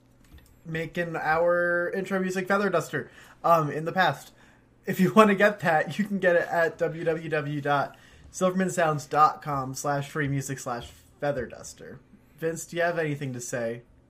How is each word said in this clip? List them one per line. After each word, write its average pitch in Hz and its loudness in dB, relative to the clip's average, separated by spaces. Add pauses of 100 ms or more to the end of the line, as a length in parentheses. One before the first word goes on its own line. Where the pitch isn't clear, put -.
(640)
making 165 -6
our 175 2
intro 190 -2
music, 185 -2
Feather 202 2
Duster, 156 -2 (340)
um, 160 4
in 156 -6
the 165 -4
past. 170 0 (540)
If 190 -2
you 185 4
<laughs> - -12
wanna 208 8
get 208 2
that, 156 0
you 202 -2
can 202 -4
get 180 4
it 170 2
at 165 0
w 165 -2
w 160 -2
w 147 -2
dot 143 0 (380)
silvermansounds 180 0
dot 151 4
com 135 -4
slash 143 -4
free 151 -2
music 135 -4
slash 120 -8 (320)
feather 139 -2
duster. - -16 (380)
Vince, 160 -6
do 165 -10
you 170 0
have 170 0
anything 147 -4
to 123 -8
say? 120 -6 (280)